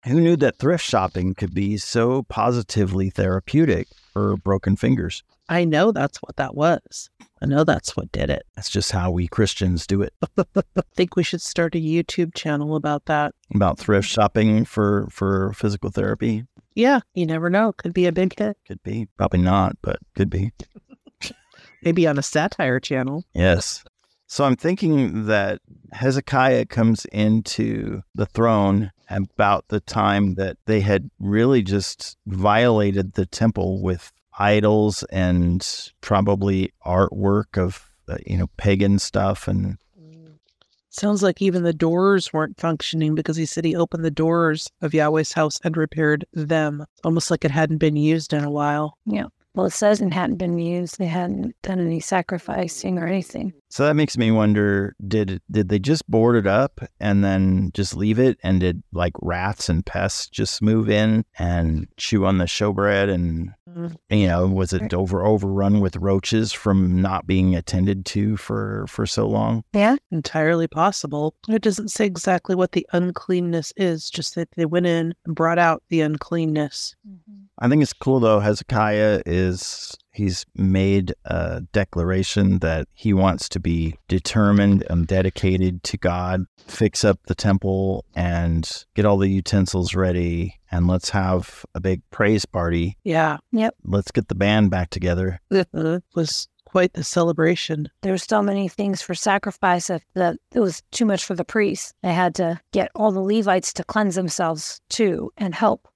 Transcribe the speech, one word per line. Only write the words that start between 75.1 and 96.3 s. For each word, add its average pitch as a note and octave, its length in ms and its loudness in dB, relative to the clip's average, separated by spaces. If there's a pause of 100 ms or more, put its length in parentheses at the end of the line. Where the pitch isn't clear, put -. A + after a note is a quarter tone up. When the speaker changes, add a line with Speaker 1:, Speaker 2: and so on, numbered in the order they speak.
Speaker 2:
and D#3+ 100 -6
brought E3 240 2
out E3 280 2
the E3 140 2
uncleanness. D3+ 920 -2 (120)
Speaker 3:
Mm. F#3+ 120 -20 (420)
Speaker 1:
I A#2+ 80 2
think D3+ 140 4
it's - 100 -2
cool, C3 260 0
though. A2 200 6
Hezekiah G#2+ 840 2
is, F2+ 720 -2 (160)
he's F#2+ 340 -4 (100)
made F#2+ 580 2 (120)
a E2 360 -4 (120)
declaration F#2+ 840 0
that D#2+ 340 -2
he G#2+ 200 0
wants F#2 360 2
to G#2 100 -6
be E2 360 -2 (120)
determined G2+ 800 4
and E2+ 160 2
dedicated F#2 760 0
to - 140 -8
God, F2+ 480 -2 (120)
fix - 480 -2
up G2 220 4
the - 80 0
temple F#2+ 680 0 (120)
and E2+ 680 -2 (120)
get G#2 100 2
all G2+ 140 6
the G2 100 4
utensils F#2+ 640 0
ready, F2 640 -2 (120)
and F2 160 2
let's F2+ 240 0
have F#2 520 -2 (120)
a - 40 -6
big F#2 300 -2
praise G#2+ 360 2
party. E2+ 580 -2
Speaker 2:
Yeah. D#3+ 340 0 (140)
Speaker 3:
Yep. A3 240 0 (100)
Speaker 1:
Let's G3+ 260 -2
get - 160 -2
the - 80 -6
band G2+ 360 2
back F2+ 180 -2
together. F2+ 500 -2 (120)
Speaker 2:
It F#3 160 2 (480)
was - 320 -4 (180)